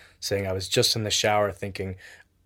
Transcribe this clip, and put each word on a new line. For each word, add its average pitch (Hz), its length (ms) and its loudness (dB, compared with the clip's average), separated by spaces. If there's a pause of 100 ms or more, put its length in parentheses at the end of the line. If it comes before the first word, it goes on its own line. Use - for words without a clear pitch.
(200)
saying 98 260 -2
I 95 60 -2
was 95 160 -4
just - 260 4
in 110 100 -2
the 104 60 -2
shower 104 420 2
thinking, 95 440 -6 (500)